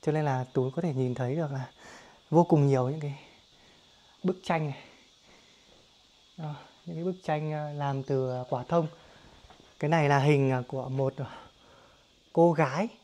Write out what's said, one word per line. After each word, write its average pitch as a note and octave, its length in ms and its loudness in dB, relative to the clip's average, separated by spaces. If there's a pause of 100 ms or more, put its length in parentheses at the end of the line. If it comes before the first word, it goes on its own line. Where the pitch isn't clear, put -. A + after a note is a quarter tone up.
Cho D3+ 100 -2
nên D3+ 140 0
là C3 280 0
Tú C3 220 0
có E3 60 -4
thể E3+ 120 -2
nhìn B2+ 220 -2
thấy B2+ 200 -2
được D#3 160 -4
là C3+ 140 -6 (640)
vô E3 140 6
cùng D3+ 240 4
nhiều C3 220 2
những D#3 100 -6
cái C#3+ 200 -8 (1040)
bức F#3 200 -2
tranh D#3+ 220 -2
này. C#3 120 -6 (1600)
Đó, D3+ 180 -10 (300)
những E3+ 100 -10
cái E3 100 -6
bức F#3 180 -4
tranh, D#3 300 -2
à, D3+ 220 -6
làm C#3 280 -4
từ, C3 280 0
à, B2+ 180 -6
quả B2 180 -4
thông. E3+ 200 0 (920)
Cái D3+ 100 -2
này D#3 200 2
là C#3+ 100 4
hình, C#3 320 4
à, B2+ 160 -2
của C3 220 -8
một, C3+ 280 -2
à, C#3 80 -8 (1080)
cô E3+ 200 6
gái D#3 340 0 (160)